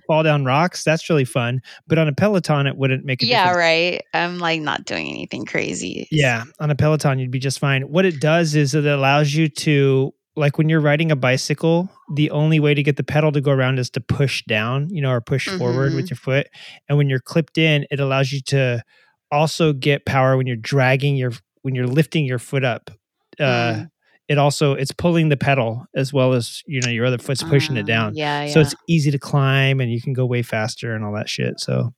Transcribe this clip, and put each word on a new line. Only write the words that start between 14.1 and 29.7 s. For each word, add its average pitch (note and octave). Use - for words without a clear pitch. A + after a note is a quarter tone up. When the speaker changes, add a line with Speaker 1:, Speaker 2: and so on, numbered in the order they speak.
Speaker 1:
down, A#2+
you F3+
know, C3
or A#2+
push -
forward C3+
with C3+
Speaker 2:
Mm-hmm. F3
Speaker 1:
your B2+
foot. C3+
And D3
when C#3+
you're C3
clipped -
in, D3+
it C#3
allows C3+
you C#3
to B2+
also D#3
get C#3+
power C3
when C3
you're B2
dragging C3+
your, B2+
when C3
you're B2
lifting D3+
your B2+
foot C3+
up. A#2+
Uh, D#3
Speaker 2:
Mm. A2
Speaker 1:
it D3
also, C#3+
it's C3+
pulling E3
the C#3
pedal B2+
as C3+
well B2+
as, -
you C#3+
know, B2
your A#2
other B2
foot's C3
pushing C#3
it A2
Speaker 2:
Uh, G2+
Speaker 1:
down. A2+
Speaker 2:
yeah, D3
Speaker 1:
So -
Speaker 2:
yeah. D3+
Speaker 1:
it's -
easy D3+
to C#3
climb C3+